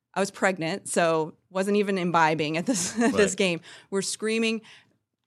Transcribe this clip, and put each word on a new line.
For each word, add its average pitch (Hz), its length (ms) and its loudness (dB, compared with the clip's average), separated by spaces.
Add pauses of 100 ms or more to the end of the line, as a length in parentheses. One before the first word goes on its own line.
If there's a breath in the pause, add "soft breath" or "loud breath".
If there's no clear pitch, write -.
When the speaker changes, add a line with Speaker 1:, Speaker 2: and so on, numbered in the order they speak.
(120)
Speaker 1:
I 180 80 -4
was 196 100 -2
pregnant, 190 580 -2
so 165 460 2 (160)
wasn't 196 280 0
even 196 200 0
imbibing 160 580 2
at 165 100 -2
this, 185 320 -2
<laughs> - 20 -2
at 240 140 4
this 196 180 2
Speaker 2:
Right. 190 40 -8
Speaker 1:
game. 175 240 0 (300 loud breath)
We're 196 120 -4
screaming. 220 580 -2 (680 loud breath)